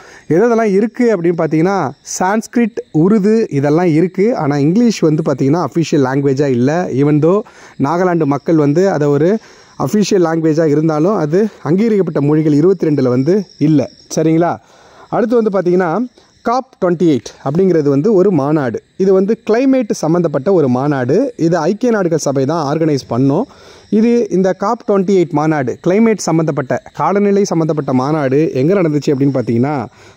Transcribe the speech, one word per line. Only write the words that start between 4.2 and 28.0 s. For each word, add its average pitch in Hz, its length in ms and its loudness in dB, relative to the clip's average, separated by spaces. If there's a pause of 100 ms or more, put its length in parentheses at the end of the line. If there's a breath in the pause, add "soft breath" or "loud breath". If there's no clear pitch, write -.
ஆனா 143 220 -2
இங்கிலீஷ் 190 420 0
வந்து 160 240 0
பார்த்தீங்கன்னா 147 400 0
அஃபிஷியல் 151 400 -2
லாங்குவேஜா 139 420 0
இல்ல. 139 480 0
Even 147 260 2
though 175 220 2 (420 loud breath)
நாகாலாந்து 170 420 0
மக்கள் 143 300 -2
வந்து 156 340 2
அதை 147 180 0
ஒரு 156 320 2 (400 loud breath)
அஃபிஷியல் 190 440 0
லாங்குவேஜா 160 420 0
இருந்தாலும், 156 500 0
அது 175 320 0 (160 loud breath)
அங்கீகரிக்கப்பட்ட 180 580 0
மொழிகள் 151 320 2
இருபத்தி 175 340 2
ரெண்டுல 139 200 0
வந்து 139 380 0 (120)
இல்ல. 143 320 2 (260)
சரிங்களா, 160 420 0 (520 loud breath)
அடுத்து 226 340 0
வந்து 214 60 0
பார்த்தீங்கன்னா, 180 560 0 (360 soft breath)
காப் 247 280 -4 (160)
ட்வென்டி 170 320 2
எயிட் - 140 -8 (120)
அப்படிங்கிறது 160 460 0
வந்து 147 240 2
ஒரு 185 180 4
மாநாடு. 139 520 -2 (140)
இது 190 160 2
வந்து 196 260 0 (100)
கிளைமேட் 254 420 0
சம்மந்தப்பட்ட 165 640 -2
ஒரு 156 140 2
மாநாடு. 139 720 0
இது 165 200 0
ஐக்கிய 202 340 -2
நாடுகள் 180 260 0
சபை 139 280 -2
தான் 151 320 -2
ஆர்கனைஸ் 156 300 0
பண்ணும். 139 400 0 (420 loud breath)
இது 233 400 0
இந்த 185 240 0
காப் 220 380 -4
ட்வென்டி 196 180 0
எயிட் 180 200 2
மாநாடு, 147 580 -2
கிளைமேட் 214 300 2
சம்மந்தப்பட்ட, 151 640 -2 (120)
காலநிலை 202 520 0
சம்மந்தப்பட்ட 156 480 -2
மாநாடு 143 600 0